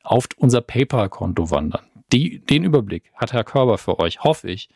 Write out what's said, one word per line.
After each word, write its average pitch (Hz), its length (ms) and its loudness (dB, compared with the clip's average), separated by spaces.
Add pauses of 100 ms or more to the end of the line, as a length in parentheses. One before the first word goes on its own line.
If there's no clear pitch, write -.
auf - 240 0 (100)
unser 123 240 4
PayPal-Konto 95 920 -2
wandern. 76 320 -2 (280)
Die, 131 280 2
den 151 260 0
Überblick 113 520 0
hat - 180 -4
Herr 117 100 0
Körber 127 320 2
für - 220 -4
euch, 85 260 -2
hoffe 156 240 0
ich. 90 280 -10